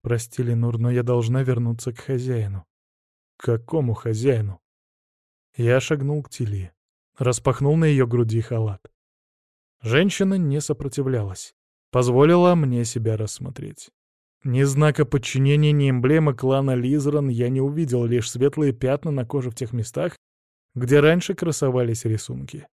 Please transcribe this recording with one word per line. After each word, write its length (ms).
«Прости, 400
Ленур, 340
но 140
я 120
должна 400
вернуться 520
к 60
хозяину». 680
«К 60
какому 500
хозяину?» 680
Я 240
шагнул 420
к 60
Тиле, 460
распахнул 600
на 100
её 200
груди 360
халат. 500
Женщина 540
не 260
сопротивлялась, 920
позволила 640
мне 300
себя 320
рассмотреть. 720
Ни 200
знака 420
подчинения, 680
ни 160
эмблемы 460
клана 400
Лизран 540
я 200
не 140
увидел, 420
лишь 260
светлые 440
пятна 360
на 140
коже 260
в 40
тех 180
местах, 460
где 260
раньше 340
красовались 720
рисунки. 720